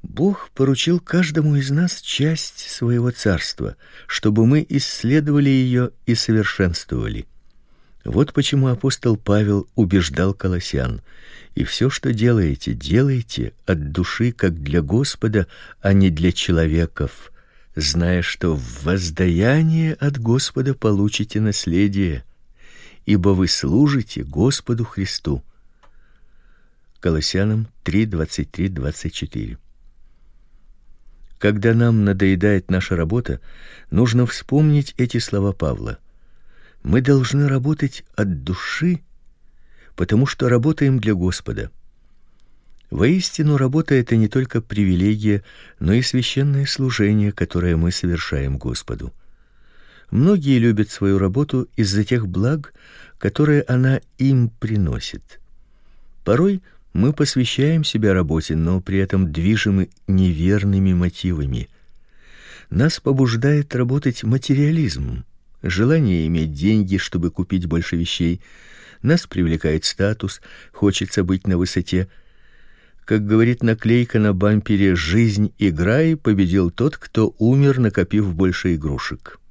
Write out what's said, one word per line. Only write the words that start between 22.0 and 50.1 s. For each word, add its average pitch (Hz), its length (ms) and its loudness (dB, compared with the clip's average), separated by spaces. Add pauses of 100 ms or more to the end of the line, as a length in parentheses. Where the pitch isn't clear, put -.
ибо 101 240 2
вы 92 180 2
служите 117 760 0
Господу 113 600 -2
Христу". 80 580 -6 (1600)
Колоссянам 98 680 0 (160)
три 101 220 0
двадцать 78 460 -6
три, 90 160 -4
двадцать 80 460 -6
четыре. 55 440 -10 (1800)
Когда 107 340 2
нам 113 300 4
надоедает 98 640 2
наша 92 280 -2
работа, 82 420 -4 (520)
нужно 120 340 2
вспомнить 147 720 0
эти 123 220 0
слова 101 340 -2
Павла. 60 460 -4 (840)
Мы 101 160 2
должны 135 480 2
работать 135 560 -2 (120)
от 90 280 -2
души, 156 560 -4 (960)
потому 107 300 2
что 131 240 -2
работаем 131 500 2
для 107 140 0
Господа. 92 580 -4 (1200)
Воистину, 151 640 2
работа — 139 400 0
это 120 220 2
не 110 100 4
только 127 340 -2
привилегия, 101 840 0 (360)
но 87 140 2
и 120 80 2
священное 135 640 -2
служение, 107 680 0
которое 87 460 -2
мы 85 140 0
совершаем 71 680 -4
Господу. 60 560 -8 (960)